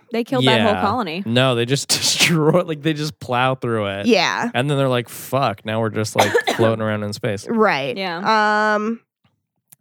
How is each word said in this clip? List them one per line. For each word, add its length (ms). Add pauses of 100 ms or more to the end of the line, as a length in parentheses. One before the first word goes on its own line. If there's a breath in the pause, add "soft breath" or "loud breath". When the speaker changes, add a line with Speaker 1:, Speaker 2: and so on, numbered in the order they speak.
(120)
Speaker 1:
they 120
killed 240
that 140
whole 120
Speaker 2:
Yeah. 80
Speaker 1:
colony. 460
Speaker 2:
No, 260
they 140
just 220
<laughs> 100
destroy, 640
like, 180
they 120
just 260
plow 340
through 320
it. 220
Speaker 3:
Yeah. 480
Speaker 2:
And 160
then 80
they're 80
like, 220
"Fuck, 560
now 160
we're 100
just, 240
like, 160
Speaker 3:
<laughs> 240
Speaker 2:
floating 260
around 220
in 100
space." 340
Speaker 3:
Right. 480
Speaker 1:
Yeah. 800
Speaker 3:
Um, 260 (800)